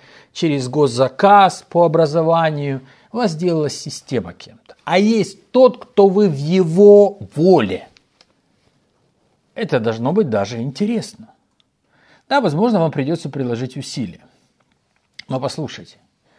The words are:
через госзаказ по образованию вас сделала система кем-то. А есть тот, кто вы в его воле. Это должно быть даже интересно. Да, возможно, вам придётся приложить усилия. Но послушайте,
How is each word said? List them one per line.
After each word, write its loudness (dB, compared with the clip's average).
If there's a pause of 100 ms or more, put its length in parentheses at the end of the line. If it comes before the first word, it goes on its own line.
(320)
через -4
госзаказ 2
по 2
образованию 0 (300)
вас -4
сделала -2
система -10
кем-то. -20
А 0
есть -2
тот, 4
кто 4
вы 2
в -4
его 4 (160)
воле. 0 (1700)
Это -4
должно -4
быть 0
даже -4
интересно. -8 (920)
Да, 0
возможно, 0
вам 0
придётся -6
приложить -6
усилия. -12 (1040)
Но -8
послушайте, -12 (420)